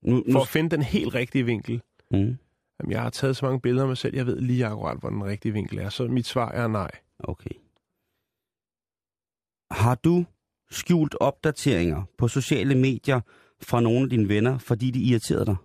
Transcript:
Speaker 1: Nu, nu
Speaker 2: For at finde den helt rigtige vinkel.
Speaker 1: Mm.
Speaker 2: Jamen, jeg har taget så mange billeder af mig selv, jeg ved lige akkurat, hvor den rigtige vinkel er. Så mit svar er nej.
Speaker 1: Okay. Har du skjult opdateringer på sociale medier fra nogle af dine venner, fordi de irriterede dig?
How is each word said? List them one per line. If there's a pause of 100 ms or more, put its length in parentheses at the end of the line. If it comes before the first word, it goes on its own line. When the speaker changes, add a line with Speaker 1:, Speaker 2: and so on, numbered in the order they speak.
Speaker 1:
Nu, (120)
nu
Speaker 2:
For
at
finde
den
helt
rigtige
vinkel. (300)
Speaker 1:
Mm. (600)
Speaker 2:
Jamen,
jeg
har
taget
så
mange
billeder
af
mig
selv,
jeg
ved
lige
akkurat,
hvor
den
rigtige
vinkel
er.
Så
mit
svar
er
nej. (280)
Speaker 1:
Okay. (2250)
Har
du (460)
skjult
opdateringer (140)
på
sociale
medier (400)
fra
nogle
af
dine
venner,
fordi
de
irriterede
dig?